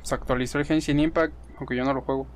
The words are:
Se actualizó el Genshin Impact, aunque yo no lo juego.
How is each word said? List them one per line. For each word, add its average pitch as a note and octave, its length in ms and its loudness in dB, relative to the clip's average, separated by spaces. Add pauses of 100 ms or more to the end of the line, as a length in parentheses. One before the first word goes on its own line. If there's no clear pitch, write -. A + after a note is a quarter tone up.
Se - 120 -2
actualizó B2+ 440 0
el D3 60 0
Genshin D#3 340 2
Impact, D#3+ 340 2 (240)
aunque C3 180 -6
yo B2 80 0
no C3+ 100 2
lo C3 80 -2
juego. C3+ 340 -2